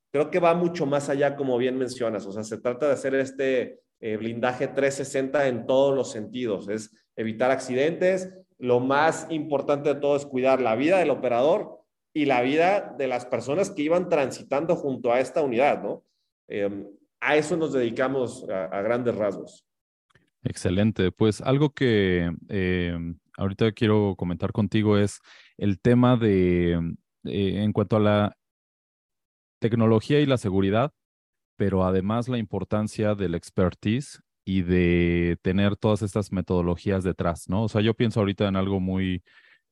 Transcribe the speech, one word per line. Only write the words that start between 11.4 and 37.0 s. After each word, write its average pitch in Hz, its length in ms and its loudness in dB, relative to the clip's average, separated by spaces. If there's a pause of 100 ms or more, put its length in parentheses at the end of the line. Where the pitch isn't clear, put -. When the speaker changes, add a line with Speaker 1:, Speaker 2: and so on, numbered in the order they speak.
Speaker 1:
y 151 120 -2
la 127 160 2
vida 165 560 0
de 139 100 -2
las 123 180 -4
personas 147 440 -2
que 151 140 -6
iban 165 260 0
transitando 147 640 0
junto 127 360 -2
a 123 80 4
esta 131 220 -2
unidad, 123 420 2
¿no? - 200 -8 (440)
Em, 101 400 -4 (320)
a 139 160 0
eso 156 220 0
nos 156 160 -2
dedicamos 131 760 -2
a, 95 160 -4
a 98 160 -6
grandes 117 340 -2
rasgos. 98 480 -6 (800)
Speaker 2:
Excelente. 98 680 0
Pues 110 300 0
algo 143 300 2
que, 95 600 2 (160)
em, 87 720 -2 (180)
ahorita 98 360 0
quiero 104 420 2
comentar 90 360 -4
contigo 104 460 2
es 101 220 0 (380)
el 101 220 0
tema 123 380 4
de, 90 560 4 (520)
eh, 95 380 -2
en 104 100 0
cuanto 107 240 0
a - 20 4
la 104 380 2 (1200)
tecnología 113 600 4
y 147 60 4
la 135 120 2
seguridad, 98 560 0 (640)
pero 95 260 2
además 98 460 0
la 123 80 -2
importancia 107 760 -2
del 92 220 -2
expertise 104 840 -2 (240)
y 95 160 0
de 87 800 2
tener 101 340 0
todas 107 260 0
estas 104 300 -4
metodologías 90 720 -2